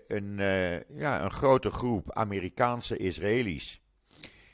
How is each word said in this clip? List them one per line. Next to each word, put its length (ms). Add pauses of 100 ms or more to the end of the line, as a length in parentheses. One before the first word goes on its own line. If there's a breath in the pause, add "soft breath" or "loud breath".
een, 320
eh, 600
ja, 240
een 80
grote 380
groep 420
Amerikaanse 880
Israëli's 840 (720 loud breath)